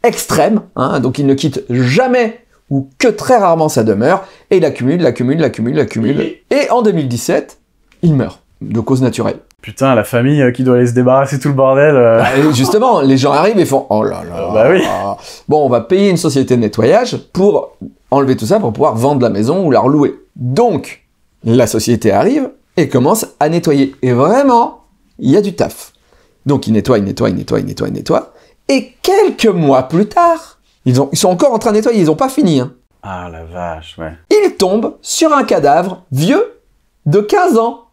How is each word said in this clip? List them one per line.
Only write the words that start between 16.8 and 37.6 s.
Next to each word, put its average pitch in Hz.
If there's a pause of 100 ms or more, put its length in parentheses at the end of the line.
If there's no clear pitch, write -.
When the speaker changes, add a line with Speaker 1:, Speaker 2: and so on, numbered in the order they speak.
Speaker 1:
pour 185 (360)
enlever 135
tout 113
ça, 214
pour 127
pouvoir 131
vendre 131
la 117
maison 123
ou 147
la 110
relouer. » 143 (220)
Donc, 147 (420)
la 117
société 110
arrive, 247 (280)
et 156
commence 147 (140)
à 151
nettoyer. 143
Et 127
vraiment, 240 (340)
il 131
y 170
a 208
du 196
taf. - (520)
Donc 139
il 110
nettoie, 110
il 101
nettoie, 104
il 92
nettoie, 104
il 95
nettoie, 101
il -
nettoie. - (340)
Et 269
quelques 381
mois 143
plus 190
tard, 339 (260)
ils 127
ont, 135
ils -
sont 185
encore 233
en 220
train 226
de 208
nettoyer, 226
ils 156
ont 151
pas 226
fini, 185
hein. 127 (280)
Speaker 2:
Ah 90
la 82
vache, 85
ouais. 80 (160)
Speaker 1:
Ils 403
tombent 220
sur -
un 277
cadavre 175
vieux 226 (460)
de 156
quinze 339
ans. 233